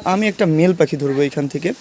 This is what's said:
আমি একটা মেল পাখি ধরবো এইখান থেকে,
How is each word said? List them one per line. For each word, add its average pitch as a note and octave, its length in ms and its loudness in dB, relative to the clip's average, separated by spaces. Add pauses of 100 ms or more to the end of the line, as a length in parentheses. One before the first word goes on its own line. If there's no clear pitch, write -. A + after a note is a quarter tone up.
আমি G3 220 0
একটা G3+ 180 0
মেল E3+ 280 4
পাখি E3 240 0
ধরবো C#3 240 0
এইখান D3 260 -2
থেকে, D3 340 -6